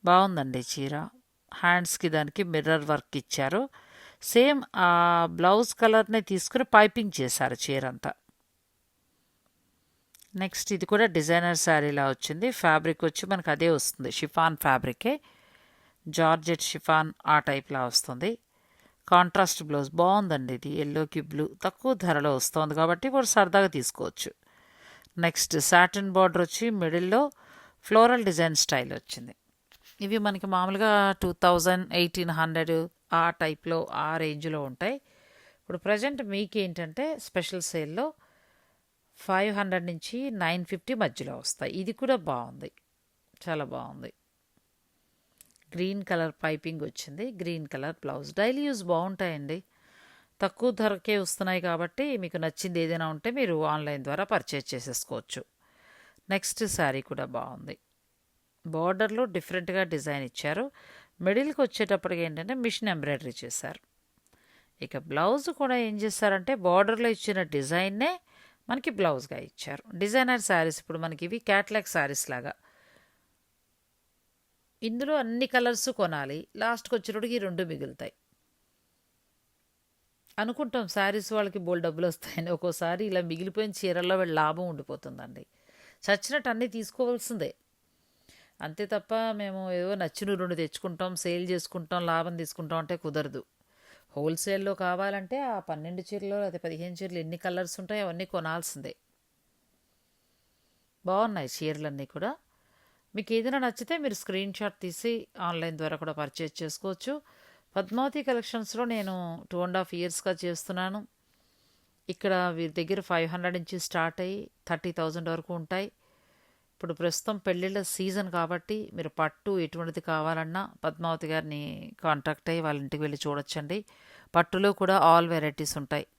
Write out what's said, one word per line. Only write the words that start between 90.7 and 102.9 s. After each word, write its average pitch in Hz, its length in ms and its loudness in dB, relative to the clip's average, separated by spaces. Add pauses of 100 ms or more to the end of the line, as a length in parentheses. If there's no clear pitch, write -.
సేల్ 175 280 -2
చేసుకుంటాం, 175 500 -4 (120)
లాభం 165 280 -2
తీసుకుంటాం 160 420 -6
అంటే 175 200 -4
కుదరదు. 151 380 -4 (720)
హోల్‌సేల్‌లో 196 560 -2 (120)
కావాలంటే 196 540 -2 (160)
ఆ 208 40 -4 (100)
పన్నెండు 165 400 -8
చీరలు 202 360 -4
లేదా 175 200 -4
పదిహేను 170 360 -8
చీరలు 180 240 -6
ఎన్ని 160 200 -8
కలర్స్ 180 380 -4
ఉంటాయో 208 240 -4
అవన్నీ 175 260 -6
కొనాల్సిందే. 160 640 -6 (2250)
బాగున్నాయి 196 480 0
చీరలన్నీ 151 560 -4
కూడా. 185 180 -4 (840)